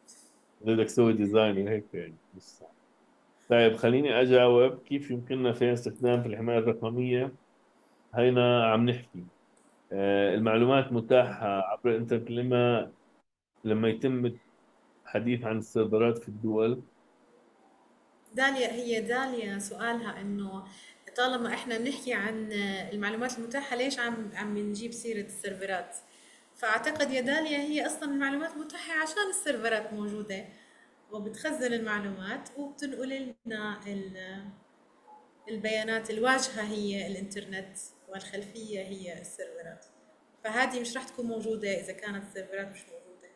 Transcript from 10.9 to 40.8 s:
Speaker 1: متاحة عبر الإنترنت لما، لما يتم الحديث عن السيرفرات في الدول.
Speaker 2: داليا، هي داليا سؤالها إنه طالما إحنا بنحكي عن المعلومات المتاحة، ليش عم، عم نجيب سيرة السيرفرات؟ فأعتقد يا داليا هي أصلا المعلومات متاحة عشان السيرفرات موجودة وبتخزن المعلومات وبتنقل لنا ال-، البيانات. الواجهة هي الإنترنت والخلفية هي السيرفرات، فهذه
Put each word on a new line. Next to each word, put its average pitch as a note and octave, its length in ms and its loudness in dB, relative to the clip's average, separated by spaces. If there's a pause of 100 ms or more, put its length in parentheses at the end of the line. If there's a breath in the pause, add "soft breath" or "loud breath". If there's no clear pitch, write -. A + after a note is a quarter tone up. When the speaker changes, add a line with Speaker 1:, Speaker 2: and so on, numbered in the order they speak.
Speaker 1:
متاحة A#2+ 540 4
عبر G2 440 0
الإنترنت A#2 400 0
لما، A#2+ 600 2 (720)
لما A2 240 2
يتم B2 440 0 (720)
الحديث A#2+ 400 -2
عن A2+ 140 -2
السيرفرات A2 600 2
في - 100 -14
الدول. A2 540 0 (1500)
Speaker 2:
داليا، C4 380 0
هي A#3 280 -4
داليا A#3 580 -4
سؤالها A3 640 -6
إنه G3 440 -8 (520 loud breath)
طالما B3 380 0
إحنا A#3 240 -6
بنحكي B3 340 -4
عن G#3+ 400 -4 (400)
المعلومات A3 460 -4
المتاحة، B3+ 380 -6
ليش C4+ 220 -2
عم، A3+ 360 -4
عم G#3 240 -4
نجيب G#3 340 -6
سيرة G#3+ 340 -6
السيرفرات؟ F#3+ 720 -8 (580 soft breath)
فأعتقد B3 560 0
يا C4 100 -2
داليا D4 380 0
هي C#4+ 280 -2
أصلا D4+ 280 -4
المعلومات C#4+ 420 -2
متاحة D#4+ 460 -6
عشان F#4+ 280 -2
السيرفرات A3+ 600 -2
موجودة G#3 520 -8 (680 soft breath)
وبتخزن A#3 600 -4
المعلومات G#3 760 -6 (100)
وبتنقل C4+ 760 -8 (120)
لنا G#3 400 -8
ال-، F#3+ 580 -10 (1040)
البيانات. A3 640 -4
الواجهة A#3 520 0
هي G3+ 440 -4
الإنترنت F#3+ 720 -10 (320)
والخلفية G3+ 720 -12
هي F#3 400 -12
السيرفرات، E3 640 -14 (580)
فهذه B3 360 0